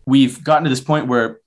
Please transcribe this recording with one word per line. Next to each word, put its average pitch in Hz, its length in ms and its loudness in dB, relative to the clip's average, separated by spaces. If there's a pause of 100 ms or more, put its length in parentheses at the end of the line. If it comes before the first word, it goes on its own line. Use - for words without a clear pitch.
We've 131 380 2
gotten 156 200 2
to 156 60 -2
this 131 160 -4
point 151 220 -2
where 113 280 -2 (120)